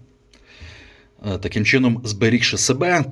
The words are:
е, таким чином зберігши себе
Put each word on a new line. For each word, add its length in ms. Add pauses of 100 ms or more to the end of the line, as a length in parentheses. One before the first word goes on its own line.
(1300)
е, 120
таким 260
чином 400
зберігши 540
себе 540